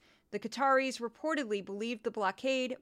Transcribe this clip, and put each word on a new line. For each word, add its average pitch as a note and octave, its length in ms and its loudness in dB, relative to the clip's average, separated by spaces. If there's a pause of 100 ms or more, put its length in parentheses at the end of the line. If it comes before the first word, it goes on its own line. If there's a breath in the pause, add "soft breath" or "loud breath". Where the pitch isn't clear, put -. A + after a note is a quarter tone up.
(320 soft breath)
The G#3 80 -4
Qataris C4 640 2
reportedly A#3 640 -2
believed G#3+ 400 -6
the G#3+ 80 -2
blockade B3+ 720 0